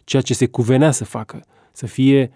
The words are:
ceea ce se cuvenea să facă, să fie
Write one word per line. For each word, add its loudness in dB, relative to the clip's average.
ceea -2
ce -2
se 0
cuvenea 2
să -4
facă, -14
să -16
fie 0